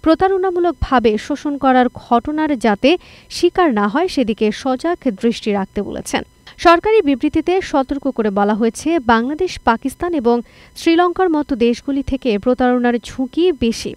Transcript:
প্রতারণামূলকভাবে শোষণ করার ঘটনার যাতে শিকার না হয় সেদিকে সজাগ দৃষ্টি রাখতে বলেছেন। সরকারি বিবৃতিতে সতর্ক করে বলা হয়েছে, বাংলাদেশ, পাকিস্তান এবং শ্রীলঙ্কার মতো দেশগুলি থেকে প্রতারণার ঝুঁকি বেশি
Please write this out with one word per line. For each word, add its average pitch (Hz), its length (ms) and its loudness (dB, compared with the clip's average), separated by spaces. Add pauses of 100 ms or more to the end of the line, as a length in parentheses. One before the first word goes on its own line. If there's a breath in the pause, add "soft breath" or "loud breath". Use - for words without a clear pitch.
প্রতারণামূলকভাবে 349 1040 2 (160)
শোষণ 294 280 -4 (100)
করার 254 220 4 (200)
ঘটনার 302 440 0 (140)
যাতে 226 260 2 (460 loud breath)
শিকার 349 320 2 (100)
না 202 140 0
হয় 320 220 0
সেদিকে 226 320 0 (160)
সজাগ 277 360 -2 (240)
দৃষ্টি 233 360 -2
রাখতে 190 300 -6
বলেছেন। - 340 -6 (420 loud breath)
সরকারি 359 340 4 (100)
বিবৃতিতে 302 460 0 (160)
সতর্ক 277 340 -2 (120)
করে 214 220 -2
বলা 202 220 2
হয়েছে, 226 280 -2 (240)
বাংলাদেশ, 277 400 -2 (160)
পাকিস্তান 254 420 -4 (100)
এবং 240 160 2 (400 soft breath)
শ্রীলঙ্কার 349 600 2
মতো 294 160 -2 (140)
দেশগুলি 269 440 -2
থেকে 262 200 -2 (140)
প্রতারণার 247 520 2 (120)
ঝুঁকি 262 360 -2 (200)
বেশি - 320 -4